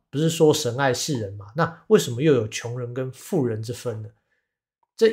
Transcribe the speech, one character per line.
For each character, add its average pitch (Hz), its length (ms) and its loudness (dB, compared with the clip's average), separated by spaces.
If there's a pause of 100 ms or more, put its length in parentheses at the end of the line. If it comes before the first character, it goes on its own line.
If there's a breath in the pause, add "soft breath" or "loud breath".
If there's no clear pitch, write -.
(120)
不 135 80 -6
是 160 100 2
说 156 240 6
神 120 240 -2
爱 139 160 2
世 139 260 -4
人 98 140 -6
吗？ 101 220 -14
那 165 320 -2
为 214 120 6
什 - 120 -4
么 117 100 -4
又 160 120 4
有 113 140 2
穷 120 320 -8
人 120 140 -8
跟 131 180 -6
富 151 320 -4
人 110 200 -4
之 117 100 -8
分 110 300 -8
呢？” 107 60 -16 (840)
这 226 180 4